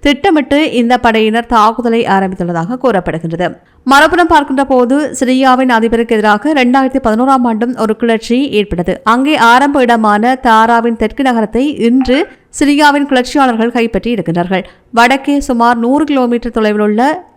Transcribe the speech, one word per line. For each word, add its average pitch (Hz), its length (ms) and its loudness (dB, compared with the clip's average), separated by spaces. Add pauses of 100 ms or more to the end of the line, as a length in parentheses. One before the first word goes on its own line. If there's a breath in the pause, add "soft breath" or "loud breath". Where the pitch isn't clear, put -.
திட்டமிட்டு 285 540 0 (220)
இந்த 233 120 2 (120)
படையினர் 220 500 0
தாக்குதலை 226 460 2 (160)
ஆரம்பித்துள்ளதாக 185 680 -4
கூறப்படுகின்றது. 170 640 -2 (420 soft breath)
மறுபுறம் 330 400 2
பார்க்கின்ற 285 400 0
போது, 247 240 2 (240)
சிரியாவின் 254 560 2
அதிபருக்கு 233 420 0
எதிராக 214 360 0
இரண்டாயிரத்தி 262 500 0
பதினோராம் 247 460 0
ஆண்டும் 233 240 -2 (100)
ஒரு 220 180 -2
கிளர்ச்சி 233 360 0 (120)
ஏற்பட்டது. 190 540 -2
அங்கே 262 320 0 (160)
ஆரம்ப 277 340 2
இடமான 226 500 2 (120)
தாராவின் 226 540 2
தெற்கு 220 280 -4
நகரத்தை 226 340 -2 (260)
இன்று 254 300 0 (400 loud breath)
சிரியாவின் 285 500 2
கிளர்ச்சியாளர்கள் 247 640 0
கைப்பற்றி 226 400 -2
இருக்கின்றார்கள். 180 480 -2 (360 loud breath)
வடக்கே 269 360 2 (140)
சுமார் 240 300 0
நூறு 254 320 0
கிலோமீட்டர் 240 460 -2
தொலைவில் 214 300 0
உள்ள 208 160 0 (360)